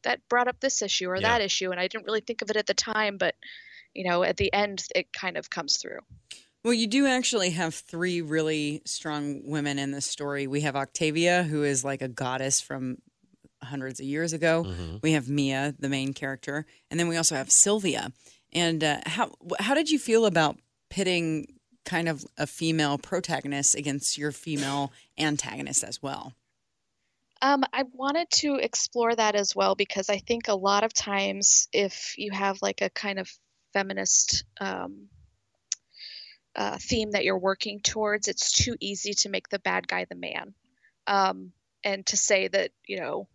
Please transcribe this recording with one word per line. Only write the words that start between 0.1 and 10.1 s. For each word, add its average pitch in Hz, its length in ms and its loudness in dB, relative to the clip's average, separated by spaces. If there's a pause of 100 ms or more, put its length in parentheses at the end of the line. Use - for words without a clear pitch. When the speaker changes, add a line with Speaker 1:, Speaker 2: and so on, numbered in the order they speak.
Speaker 1:
brought 247 220 2
up 247 100 -6
this 269 220 0
issue 196 260 -2
or 185 80 -2
Speaker 2:
Yeah. 208 220 2
Speaker 1:
that 220 40 2
issue, 190 300 0
and 175 80 -4
I 185 80 0
didn't 202 180 -8
really 214 160 0
think - 200 -6
of 208 80 -6
it 214 80 2
at 214 100 0
the 202 60 2
time, 214 440 0
but, 180 180 0 (580)
you 190 100 -8
know, 175 200 2
at 185 120 2
the 196 160 0
end, 202 320 0 (100)
it - 200 -2
kind 175 240 -6
of - 120 -10
comes 151 280 -2
through." - 220 -10 (640)
Speaker 3:
Well, 233 120 2
you 226 100 2
do 269 220 4
actually 247 440 2
have 165 220 -2
three 175 480 -2
really 156 640 0
strong 147 640 -4
women 143 300 -2
in 139 100 -2
this 139 160 -6
story. 143 400 -4